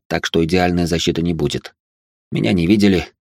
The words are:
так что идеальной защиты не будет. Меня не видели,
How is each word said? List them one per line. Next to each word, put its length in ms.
так 180
что 180
идеальной 440
защиты 340
не 120
будет. 420
Меня 220
не 120
видели, 420